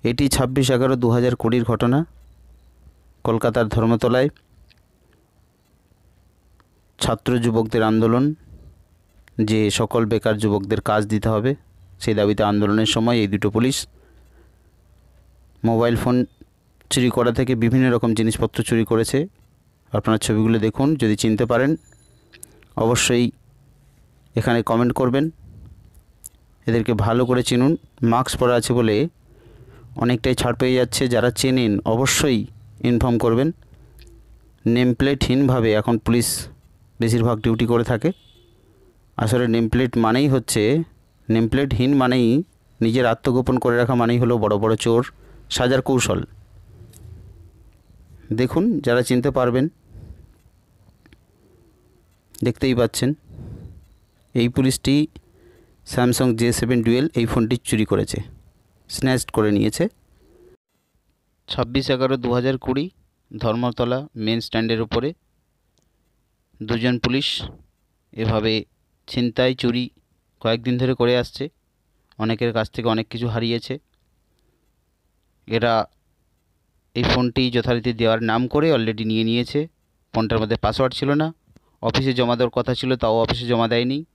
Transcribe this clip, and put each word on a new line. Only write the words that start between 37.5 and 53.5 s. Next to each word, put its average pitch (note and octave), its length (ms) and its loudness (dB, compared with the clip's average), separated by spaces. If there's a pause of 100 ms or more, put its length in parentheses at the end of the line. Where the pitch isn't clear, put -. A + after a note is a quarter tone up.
করে A#2 180 2
থাকে। B2 180 0 (1080)
আসলে A#2+ 280 0 (100)
nameplate A#2+ 380 0 (120)
মানেই B2+ 300 2
হচ্ছে, A#2 280 0 (640)
নেমপ্লেটহীন A#2+ 640 0 (100)
মানেই B2 260 2 (520)
নিজের A#2 320 2
আত্মগোপন B2+ 520 0
করে A#2+ 160 2
রাখা B2 140 2
মানেই A#2+ 280 2
হলো A#2+ 120 2 (100)
বড় G#2 180 2
বড় A2 120 2 (100)
চোর A#2 180 2 (540)
সাজার B2+ 320 0
কৌশল। A#2 320 0 (2250)
দেখুন, C#3+ 240 0 (220)
যারা A#2+ 220 2
চিনতে B2+ 300 2
পারবেন। B2+ 260 2 (2750)
দেখতেই B2+ 280 -2
পাচ্ছেন A#2+ 360 0 (1200)